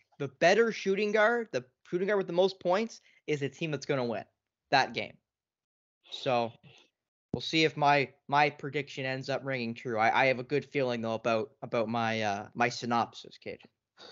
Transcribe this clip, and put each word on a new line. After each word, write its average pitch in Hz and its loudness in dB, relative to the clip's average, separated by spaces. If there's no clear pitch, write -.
the 143 -6
better 202 4
shooting 208 -2
guard, 220 2
the 127 -2
shooting 180 -2
guard 208 0
with 190 0
the 175 -8
most 185 2
points 196 -2
is 147 -2
the 139 -2
team 165 -6
that's 143 -4
gonna 131 0
win 110 -4
that 123 2
game. 107 -8
So 120 -2
we'll - -6
see 160 2
if 147 0
my, 143 4
my 147 4
prediction 143 -8
ends 131 -6
up 131 -4
ringing 123 -4
true. 117 -6
I, 113 4
I 135 4
have 131 2
a 123 -8
good 139 -2
feeling 123 -2
though 113 -4
about, 113 0
about 113 -2
my, 113 -2
uh, 104 -2
my 120 2
synopsis, 117 -4
Cajun. - -14